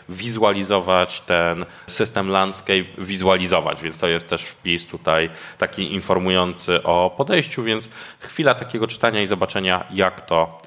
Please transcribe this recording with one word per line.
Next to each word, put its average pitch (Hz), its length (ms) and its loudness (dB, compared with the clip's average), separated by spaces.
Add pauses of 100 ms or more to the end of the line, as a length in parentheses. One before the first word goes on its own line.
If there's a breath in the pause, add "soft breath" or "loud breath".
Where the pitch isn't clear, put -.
wizualizować 98 1120 0
ten 85 440 0 (220 loud breath)
system 101 420 -2
landscape, 95 540 0 (140)
wizualizować, 92 840 2
więc 80 180 -8
to 92 80 0
jest 85 220 0
też 85 140 -2
wpis - 420 -4
tutaj 82 440 0 (280 loud breath)
taki 92 360 -4
informujący 90 880 0
o 87 340 2
podejściu, 156 460 0
więc 113 260 -4 (300 loud breath)
chwila 143 340 2
takiego 117 340 -4
czytania 110 340 0
i 98 60 0
zobaczenia, 92 680 0
jak 92 280 2
to 82 460 0